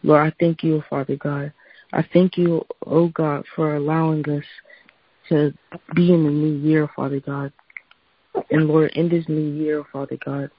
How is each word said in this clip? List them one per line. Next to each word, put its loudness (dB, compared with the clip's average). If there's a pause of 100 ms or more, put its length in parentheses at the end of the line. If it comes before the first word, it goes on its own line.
Lord, 6
I -2
thank 0
you, 2
oh -4
Father -4
God. -6 (420)
I 0
thank 4
you, 0 (200)
oh 2
God, -2 (100)
for -2
allowing 0
us -4 (880)
to 2 (420)
be 6
in 4
the 2
new 0
year, 2
Father -4
God. -8 (1000)
And 2
Lord, 2
in 0
this 0
new -2
year, -4
Father -8
God -8